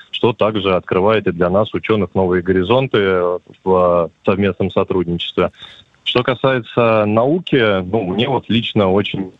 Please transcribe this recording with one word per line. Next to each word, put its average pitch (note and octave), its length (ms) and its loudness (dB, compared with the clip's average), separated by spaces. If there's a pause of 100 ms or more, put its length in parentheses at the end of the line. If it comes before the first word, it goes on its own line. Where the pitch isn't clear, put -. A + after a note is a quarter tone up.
(100)
что - 220 0
также G2+ 420 0
открывает G2 520 0
и F#2+ 60 0
для F2 180 -2
нас, G2+ 240 0
учёных, G2+ 400 -2
новые F#2 280 0
горизонты, F#2+ 560 0
э, F2+ 400 0 (240)
в, F#2+ 120 -2
а, F2 360 2 (140)
совместном G2 460 0
сотрудничестве. F2 800 -2 (520)
Что - 200 -2
касается A#2+ 840 0
науки, A2+ 760 2
ну, G2 220 -2
мне F#2+ 220 -2
вот B2+ 220 -4
лично G#2+ 420 0
очень, G2 500 -2